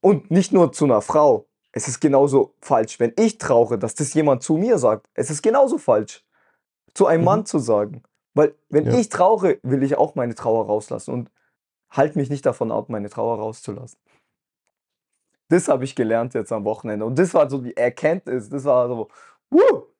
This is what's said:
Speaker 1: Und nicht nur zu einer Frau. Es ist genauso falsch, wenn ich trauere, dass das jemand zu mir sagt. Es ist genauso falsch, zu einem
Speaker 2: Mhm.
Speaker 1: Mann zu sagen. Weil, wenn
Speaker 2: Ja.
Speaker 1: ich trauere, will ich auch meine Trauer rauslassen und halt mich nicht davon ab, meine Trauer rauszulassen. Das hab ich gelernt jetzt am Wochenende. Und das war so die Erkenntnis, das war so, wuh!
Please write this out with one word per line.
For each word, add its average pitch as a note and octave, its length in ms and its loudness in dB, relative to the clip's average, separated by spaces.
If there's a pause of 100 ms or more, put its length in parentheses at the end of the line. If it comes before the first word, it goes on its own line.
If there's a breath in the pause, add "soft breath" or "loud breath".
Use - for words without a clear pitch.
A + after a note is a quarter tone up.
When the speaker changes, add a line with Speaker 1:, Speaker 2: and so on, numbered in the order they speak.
Speaker 1:
Und F#3+ 300 2
nicht F3+ 200 2
nur F#3 220 4
zu D3+ 120 0
einer A#2 160 4
Frau. D3 460 2 (240)
Es - 160 -8
ist B2+ 140 -10
genauso C#3 580 2
falsch, A2+ 400 -2
wenn A#2 180 0
ich A3 200 0
trauere, A#2 400 2
dass A2+ 180 -6
das - 180 -6
jemand D3 300 0
zu D#3 140 0
mir G#3+ 200 0
sagt. A2 360 0
Es - 160 -6
ist D3+ 120 -8
genauso C4+ 360 2
falsch, G#2+ 480 -2 (680)
zu F#3+ 140 2
einem E3 140 2
Speaker 2:
Mhm. - 40 0
Speaker 1:
Mann F#3+ 200 0
zu - 140 -4
sagen. A2 440 -2 (300)
Weil, D3 220 2 (140)
wenn D#3 160 0
Speaker 2:
Ja. - 120 0
Speaker 1:
ich A3+ 120 0
trauere, F#3 540 2
will C3 200 0
ich C3+ 140 -2
auch - 180 0
meine A#2+ 200 -6
Trauer A2+ 300 -2
rauslassen G#2+ 480 -6
und B2 180 -10 (580)
halt D3+ 260 0
mich C3+ 140 -2
nicht C#3 160 -6
davon A#2 260 -2
ab, A2 180 -6
meine G#2 200 -8
Trauer A2+ 280 -6
rauszulassen. A2 640 -12 (1500)
Das F3 180 2
hab C3 140 0
ich C3 140 -8
gelernt A#2 380 -2
jetzt A2 200 -6
am G#2+ 100 -6
Wochenende. G#2+ 420 -6
Und B2+ 140 -4
das F3 140 2
war D3+ 160 2
so C#3 100 -6
die B2 160 -12
Erkenntnis, D3+ 720 -4
das C3+ 140 -8
war B2+ 240 2
so, A#2 220 -8 (400 soft breath)
wuh! G4+ 380 2 (120)